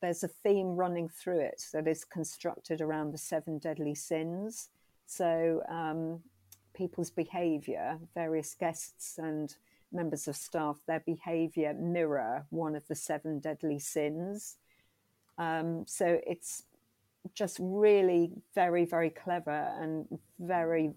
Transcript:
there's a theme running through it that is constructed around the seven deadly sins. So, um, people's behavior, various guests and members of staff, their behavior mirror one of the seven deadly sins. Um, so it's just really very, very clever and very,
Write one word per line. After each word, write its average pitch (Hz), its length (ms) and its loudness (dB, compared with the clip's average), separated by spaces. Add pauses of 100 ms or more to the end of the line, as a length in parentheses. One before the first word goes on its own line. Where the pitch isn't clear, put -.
there's 175 240 -2
a 175 40 0
theme 190 480 2
running 175 340 0
through 180 300 -2
it - 340 -4
that 156 120 0
is 160 200 0
constructed - 720 -6
around 156 320 -2
the 156 60 -8
seven 156 400 -4
deadly 147 360 -4
sins. 170 760 -4 (340)
So, 165 640 2
um, 165 520 -4 (520)
people's 175 380 -4
behavior, 160 880 -2 (140)
various 160 440 -2
guests - 600 -6
and 156 360 -4 (380)
members 160 340 -2
of 147 80 -2
staff, 151 420 -4 (120)
their 160 180 0
behavior 165 640 0
mirror 147 800 0
one 160 240 -2
of 147 140 -6
the 156 80 -4
seven 151 420 -4
deadly 151 400 -2
sins. 160 800 -4 (840)
Um, 165 480 -2
so 175 400 4
it's - 380 -6 (680)
just - 300 -2
really 185 720 8 (240)
very, 175 280 6
very 170 240 4
clever 170 720 -2
and 160 260 -4 (340)
very, 165 560 2